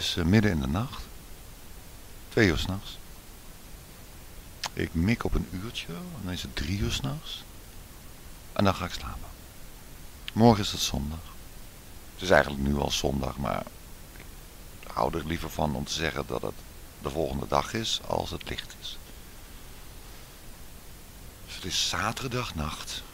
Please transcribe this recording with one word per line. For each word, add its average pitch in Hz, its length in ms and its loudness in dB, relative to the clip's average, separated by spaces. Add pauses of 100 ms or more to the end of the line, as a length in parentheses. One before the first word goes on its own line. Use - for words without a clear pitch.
is, - 140 2
eh, 90 60 4
midden 104 280 10
in 78 100 2
de 65 60 2
nacht. 98 360 0 (1300)
Twee 110 180 10
uur 78 100 8
's - 80 2
nachts. - 320 -2 (1800)
Ik - 200 0
mik 95 300 4
op - 100 0
een - 180 2
uurtje, 98 420 -6 (300)
dan 92 100 -2
is - 80 -4
het - 140 -6
drie 95 240 0
uur 117 120 2
's - 100 0
nachts. 139 420 -4 (1080)
En - 100 2
dan 95 120 6
ga 92 100 -2
ik 87 80 -2
slapen. - 340 -6 (1040)
Morgen 107 300 10
is - 80 0
het 82 100 0
zondag. 73 420 0 (920)
Het - 80 -10
is 90 80 2
eigenlijk 71 340 8
nu 71 140 6
al 71 140 4
zondag, 67 460 2
maar 50 260 0 (1160)
ik - 140 -12
hou 76 240 4
er 82 80 -2
liever 80 240 -2
van 78 260 2
om 69 100 -2
te - 80 -4
zeggen 71 340 0
dat 60 140 -2
het 50 140 -4 (460)
de 78 80 -2
volgende 69 380 0
dag 71 260 4
is 110 340 0
als - 220 0
het - 200 -6
licht - 320 -8
is. - 160 -6 (2500)
Dus - 100 -10
het - 100 -8
is - 240 2
zaterdagnacht, 104 1120 0 (100)